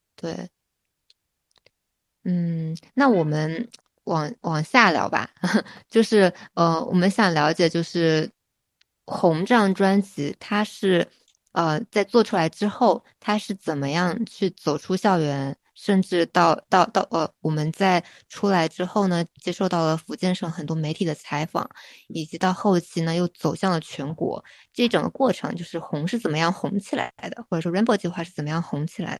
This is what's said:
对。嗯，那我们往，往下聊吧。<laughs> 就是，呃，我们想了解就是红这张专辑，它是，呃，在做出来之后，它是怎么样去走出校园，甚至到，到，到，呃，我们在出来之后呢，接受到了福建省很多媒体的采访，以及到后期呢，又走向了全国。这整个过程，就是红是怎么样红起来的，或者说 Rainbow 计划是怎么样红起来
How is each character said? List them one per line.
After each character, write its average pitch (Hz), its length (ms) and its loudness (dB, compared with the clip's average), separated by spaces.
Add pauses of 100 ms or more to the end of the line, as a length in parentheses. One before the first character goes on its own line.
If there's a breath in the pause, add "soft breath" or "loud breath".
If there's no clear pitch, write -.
(160)
对。 175 340 -10 (1700)
嗯， 165 520 -4 (180)
那 277 160 4
我 185 140 4
们 156 440 -2 (380)
往， 151 260 -2 (100)
往 160 220 -2
下 220 280 4
聊 107 180 0
吧。 - 200 -4 (120)
<laughs> - 480 -4
就 226 140 4
是， 196 280 4 (220 loud breath)
呃， 165 320 2
我 - 80 -4
们 180 160 4
想 190 240 2
了 151 180 2
解 170 160 2
就 170 160 0
是 160 460 2 (760)
红 165 320 2
这 190 160 -4
张 196 180 4
专 196 280 4
辑， 143 380 -6
它 208 240 -2
是， 190 420 0 (460 soft breath)
呃， 160 300 0 (100)
在 208 120 2
做 226 200 4
出 214 140 -2
来 160 100 2
之 - 200 -4
后， 202 360 2 (160 soft breath)
它 214 180 -2
是 208 180 -6
怎 160 220 -4
么 139 120 -2
样 180 360 -2
去 - 260 -2
走 151 260 -2
出 - 180 -4
校 185 240 2
园， 139 340 -2 (220)
甚 190 260 2
至 170 260 2
到， 170 280 4 (140)
到， 180 160 6
到， - 260 0
呃， 160 180 -2 (120)
我 156 100 -2
们 151 220 -2
在 185 280 2 (280 loud breath)
出 - 180 -4
来 170 220 2
之 - 160 -4
后 196 220 0
呢， 170 180 0 (160)
接 175 100 -4
受 185 160 -2
到 170 180 0
了 160 120 2
福 156 180 -10
建 185 180 -2
省 180 160 -4
很 160 160 -8
多 160 80 -4
媒 160 200 -4
体 196 100 -4
的 156 100 -2
采 147 320 -6
访， - 240 -6 (380 loud breath)
以 165 180 -8
及 165 120 -14
到 185 160 0
后 185 260 2
期 - 220 -4
呢， 165 120 -2
又 180 140 0
走 - 260 -4
向 190 160 -2
了 165 120 0
全 - 340 -10
国。 - 260 -6 (320 loud breath)
这 240 140 0
整 170 160 0
个 175 60 -2
过 262 200 0
程， - 260 -4
就 170 100 -8
是 - 120 -10
红 160 300 -6
是 240 100 -4
怎 165 140 -2
么 151 60 -2
样 165 160 2
红 196 260 -4
起 - 160 -6
来 - 180 -6 (160)
的， 226 200 -14
或 175 80 -2
者 160 40 -2
说 175 80 -2
Rainbow 208 280 2
计 180 100 -6
划 170 160 -6
是 - 80 -12
怎 - 100 -10
么 147 80 -6
样 165 140 -4
红 147 240 -6
起 - 160 -10
来 143 160 -8